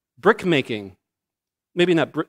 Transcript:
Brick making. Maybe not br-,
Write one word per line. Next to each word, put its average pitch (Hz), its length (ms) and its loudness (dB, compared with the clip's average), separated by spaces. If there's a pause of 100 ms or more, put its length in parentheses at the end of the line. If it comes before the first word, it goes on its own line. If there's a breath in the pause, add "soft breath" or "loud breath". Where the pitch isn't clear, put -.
(180)
Brick 190 260 0
making. 123 540 -2 (760)
Maybe 175 200 2
not 151 180 0
br-, 151 160 -6